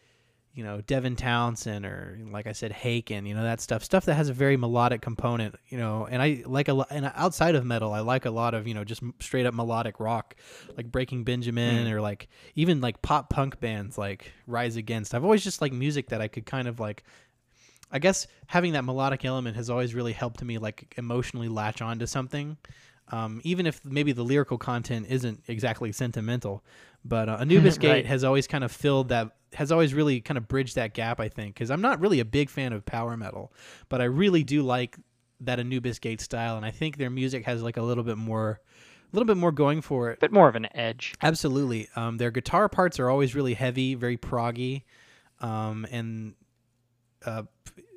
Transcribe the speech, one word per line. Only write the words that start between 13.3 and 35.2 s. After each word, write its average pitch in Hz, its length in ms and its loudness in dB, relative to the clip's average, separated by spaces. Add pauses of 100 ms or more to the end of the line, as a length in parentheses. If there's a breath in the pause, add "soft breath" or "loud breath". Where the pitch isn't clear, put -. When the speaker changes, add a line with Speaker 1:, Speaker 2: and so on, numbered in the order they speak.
Speaker 1:
punk 135 300 -2
bands 104 380 -6
like 101 340 -8 (140)
Rise 117 300 -2
Against. 110 380 -4
I've 123 100 0
always 214 200 6
just - 160 -4
liked 139 140 0
music 139 340 -2
that 110 120 -4
I 107 80 -2
could 110 180 -10
kind 131 200 -4
of, 117 140 -6
like, 107 240 -6 (840 soft breath)
I 135 100 -2
guess 190 260 2 (220 soft breath)
having 175 240 2
that 139 120 0
melodic 135 400 0
element 127 320 -2
has 120 140 -6
always 120 240 0
really 120 180 -2
helped 120 300 -6
me, 117 160 -6
like, - 380 -10
emotionally 120 520 -4
latch 107 340 -4
onto 113 240 -4
something. 143 500 -6 (540 loud breath)
Um, 113 340 -6
even 175 220 0
if - 180 -4
maybe 143 280 0
the 120 120 -2
lyrical 131 340 2
content 117 500 -4
isn't 123 400 -2
exactly 113 440 -2
sentimental, 117 720 -4 (400 loud breath)
but, 113 240 0
uh, 110 120 -2
Anubis 160 380 8
Speaker 2:
<laughs> - 0 -
Speaker 1:
Gate 151 120 6
Speaker 2:
Right. 139 160 4
Speaker 1:
has 131 180 2
always 135 220 4
kind 135 180 -2
of 117 80 -2
filled 135 360 2
that, 117 280 0 (180)
has 147 180 0
always 160 220 6
really 143 260 4
kind 143 160 -4
of 113 100 -4
bridged 131 280 0
that 113 180 -2
gap, 117 260 -2
I 110 120 -2
think, 104 260 -10
'cause 117 140 -4
I'm 156 100 0
not 233 200 2
really 180 200 4
a 113 60 2
big 139 240 0
fan 127 240 -4
of 101 100 -8
power 117 320 -4
metal, 101 340 -10 (380 loud breath)
but 127 140 0
I - 20 4
really 160 400 4
do 143 180 2
like 123 360 0 (420)